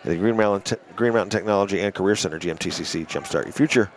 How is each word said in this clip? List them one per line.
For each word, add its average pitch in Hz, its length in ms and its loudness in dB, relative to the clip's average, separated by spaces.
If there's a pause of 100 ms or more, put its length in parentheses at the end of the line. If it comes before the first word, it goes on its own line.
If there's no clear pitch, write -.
and 82 100 -2
the 85 40 -2
Green 110 200 2
Mountain 104 400 2
Te-, - 60 -20 (120)
Green 117 180 2
Mountain 101 180 2
Technology 101 500 0
and 101 140 0
Career 98 200 2
Center, 80 220 -2
G 85 120 -4
M 80 80 -4
T - 120 -6
C 85 140 -6
C. 82 220 -6
Jumpstart 73 400 -4
your - 80 -10
future. 127 440 2